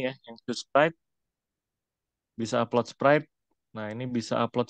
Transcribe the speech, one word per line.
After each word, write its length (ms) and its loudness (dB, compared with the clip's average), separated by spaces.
ya, 40 -10
yang 80 -18
choose 200 -8
sprite, 320 2
bisa 240 -2
upload 260 0
sprite. 380 2
Nah, 180 -10
ini 160 -8
bisa 340 -2
upload 260 -2